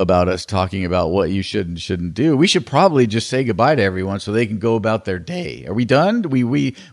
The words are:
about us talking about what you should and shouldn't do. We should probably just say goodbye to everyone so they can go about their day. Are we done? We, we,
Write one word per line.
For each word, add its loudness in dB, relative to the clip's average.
about 2
us -2
talking -2
about 0
what 0
you -2
should -4
and -8
shouldn't -6
do. 2
We 4
should 2
probably 4
just -2
say 0
goodbye 2
to 2
everyone -2
so -6
they 2
can -6
go 0
about -2
their -4
day. -8
Are -8
we 0
done? 2
We, 0
we, -2